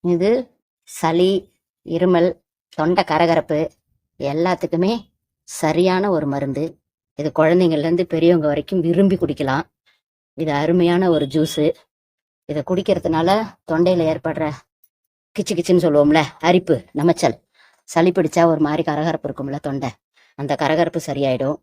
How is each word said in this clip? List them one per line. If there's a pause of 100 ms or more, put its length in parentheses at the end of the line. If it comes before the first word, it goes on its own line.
இது (580)
சளி, (560)
இருமல், (440)
தொண்டை
கரகரப்பு (600)
எல்லாத்துக்குமே (560)
சரியான
ஒரு
மருந்து. (540)
இது
குழந்தைங்கள்ல
இருந்து
பெரியவங்க
வரைக்கும்
விரும்பி
குடிக்கலாம். (760)
இது
அருமையான
ஒரு
ஜூஸு. (840)
இதை
குடிக்கிறதுனால (360)
தொண்டையில
ஏற்படுற (920)
கிச்சு
கிச்சுன்னு
சொல்லுவோம்ல, (200)
அரிப்பு, (180)
நமச்சல், (520)
சளி
பிடிச்சா
ஒரு
மாதிரி
கரகரப்பு
இருக்கும்ல
தொண்டை, (480)
அந்த
கரகரப்பு
சரியாயிடும்.